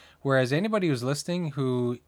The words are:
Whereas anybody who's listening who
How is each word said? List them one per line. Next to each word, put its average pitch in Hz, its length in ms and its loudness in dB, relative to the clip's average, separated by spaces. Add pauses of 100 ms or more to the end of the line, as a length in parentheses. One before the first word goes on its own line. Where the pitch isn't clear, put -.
(240)
Whereas 131 280 4
anybody 196 360 0
who's 123 160 0
listening 151 480 -4
who 123 560 -2